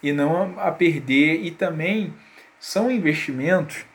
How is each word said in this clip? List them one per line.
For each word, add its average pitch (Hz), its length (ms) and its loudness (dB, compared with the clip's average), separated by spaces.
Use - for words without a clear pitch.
e 143 80 0
não 165 460 0
a, 196 100 -2
a 165 60 0
perder, 147 680 2
e 170 100 -6
também 170 640 -2
são 226 320 -2
investimentos 156 1040 0